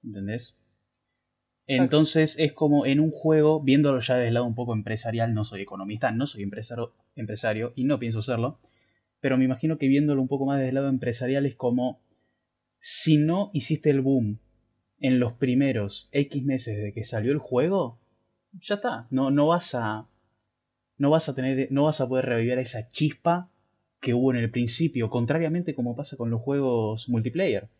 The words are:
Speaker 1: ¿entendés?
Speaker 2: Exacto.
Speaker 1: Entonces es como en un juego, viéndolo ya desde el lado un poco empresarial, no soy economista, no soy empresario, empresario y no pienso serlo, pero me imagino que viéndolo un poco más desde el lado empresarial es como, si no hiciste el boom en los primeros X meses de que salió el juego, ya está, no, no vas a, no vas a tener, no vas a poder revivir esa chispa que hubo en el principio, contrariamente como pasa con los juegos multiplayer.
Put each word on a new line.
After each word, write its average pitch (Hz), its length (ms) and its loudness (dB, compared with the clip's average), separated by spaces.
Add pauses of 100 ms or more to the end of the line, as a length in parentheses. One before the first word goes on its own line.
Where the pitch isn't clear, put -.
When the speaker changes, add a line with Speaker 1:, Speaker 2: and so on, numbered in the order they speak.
Speaker 1:
¿entendés? 104 560 -10 (1080)
Speaker 2:
Exacto. 131 160 2
Speaker 1:
Entonces 156 540 4
es 151 160 2
como 147 320 2
en 139 140 2
un 160 100 2
juego, 156 500 4
viéndolo 139 400 4
ya 123 160 0
desde 123 120 2
el 117 80 2
lado 123 100 2
un 117 80 -2
poco 120 200 -4
empresarial, 113 600 -2
no 107 120 0
soy 98 160 -10
economista, 101 500 -4
no 120 160 -2
soy 113 160 -10
empresario, 110 500 -8 (220)
empresario 110 600 -4
y 123 100 -2
no 143 120 2
pienso 113 240 -4
serlo, 120 380 -4 (600)
pero 131 180 0
me 131 80 4
imagino 156 340 0
que 139 80 0
viéndolo 143 340 4
un 131 60 0
poco 135 180 -2
más 139 120 0
desde 131 120 0
el 127 60 -2
lado 139 140 0
empresarial 127 580 0
es - 80 -4
como, 123 480 -2 (760)
si - 380 2
no 170 360 2
hiciste 151 360 -2
el 139 120 4
boom 123 380 0 (600)
en 131 200 2
los 117 140 0
primeros 127 760 0
X 143 340 -2
meses 127 320 -2
de 104 160 -6
que 110 100 -8
salió 113 280 -2
el 151 80 2
juego, 147 600 -2 (600)
ya - 140 -4
está, 117 340 -6
no, 131 220 0
no 147 160 4
vas 175 260 0
a, 110 340 -4 (920)
no 139 120 2
vas 156 200 2
a 143 40 -4
tener, 131 380 -2
no 139 140 2
vas 151 140 0
a 131 80 0
poder 127 180 0
revivir 123 340 0
esa 117 320 -8
chispa 170 580 0 (520)
que 123 120 -2
hubo 127 180 2
en 127 60 0
el 117 140 -2
principio, 120 580 -2
contrariamente 156 640 -2
como 120 220 -4
pasa 143 200 -10
con 117 140 -4
los 113 120 -2
juegos 120 680 0
multiplayer. 120 600 0 (100)